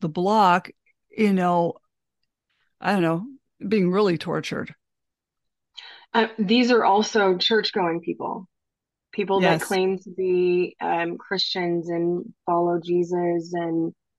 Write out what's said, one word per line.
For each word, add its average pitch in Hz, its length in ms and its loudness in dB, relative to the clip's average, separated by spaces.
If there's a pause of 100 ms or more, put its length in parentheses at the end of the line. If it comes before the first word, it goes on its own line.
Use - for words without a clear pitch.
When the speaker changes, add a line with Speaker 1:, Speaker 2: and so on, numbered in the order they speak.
Speaker 1:
the 170 100 -4
block, 185 580 2 (480)
you 208 160 4
know, 175 440 2 (1000)
I 185 140 -2
don't 202 80 2
know, 165 240 0 (420)
being 190 240 2
really 185 280 2
tortured. 156 560 -6 (1400)
Speaker 2:
Uh, 220 140 2 (120)
these 233 320 4
are 240 140 4
also 196 540 2
church-going 185 640 0
people, - 480 -8 (640)
people 196 280 0
that 165 200 2
Speaker 1:
Yes. - 40 -8
Speaker 2:
claim 190 360 0
to - 100 -20
be, 180 680 0
um, 170 380 -2
Christians 175 720 -4
and 175 460 -2 (100)
follow 175 400 0
Jesus 175 680 -2
and 165 400 -4 (240)